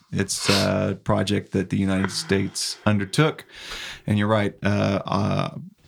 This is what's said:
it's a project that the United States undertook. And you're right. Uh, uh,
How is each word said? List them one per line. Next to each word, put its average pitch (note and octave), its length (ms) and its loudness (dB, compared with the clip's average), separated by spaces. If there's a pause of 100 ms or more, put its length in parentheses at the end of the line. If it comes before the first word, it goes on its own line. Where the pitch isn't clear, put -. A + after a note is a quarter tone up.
(140)
it's - 380 -2
a G2 520 2
project G2+ 500 0
that F#2+ 180 0
the G2+ 80 0
United F#2+ 320 2
States - 720 -2
undertook. G#2 640 2 (600)
And G#2 120 2
you're G#2 100 2
right. G#2 340 2
Uh, G2+ 440 2
uh, G2 440 0 (380)